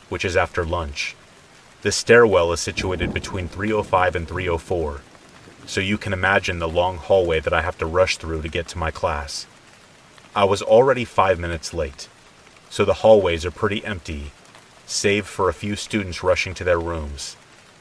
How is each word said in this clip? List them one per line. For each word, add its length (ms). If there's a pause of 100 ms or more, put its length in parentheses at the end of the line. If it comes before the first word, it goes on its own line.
which 160
is 100
after 300
lunch. 500 (640)
The 100
stairwell 600
is 80
situated 540
between 340
three 240
oh 120
five 320
and 120
three 220
oh 80
four, 440 (640)
so 140
you 180
can 140
imagine 440
the 100
long 300
hallway 420
that 140
I 80
have 160
to 80
rush 320
through 240
to 80
get 200
to 100
my 100
class. 560 (880)
I 100
was 180
already 420
five 340
minutes 340
late, 360 (600)
so 160
the 100
hallways 500
are 60
pretty 340
empty, 460 (540)
save 400
for 240
a 40
few 220
students 480
rushing 320
to 80
their 160
rooms. 580 (440)